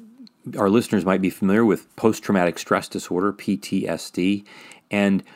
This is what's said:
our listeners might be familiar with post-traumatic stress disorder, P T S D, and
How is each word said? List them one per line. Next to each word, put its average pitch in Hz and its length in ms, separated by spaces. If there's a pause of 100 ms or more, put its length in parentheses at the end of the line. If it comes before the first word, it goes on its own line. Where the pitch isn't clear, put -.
(600)
our 101 100
listeners 104 360
might 95 180
be 92 80
familiar 101 340
with 95 320
post-traumatic 98 640
stress 98 300
disorder, 98 440
P 101 240
T - 320
S 82 220
D, 101 340 (460)
and 101 320 (140)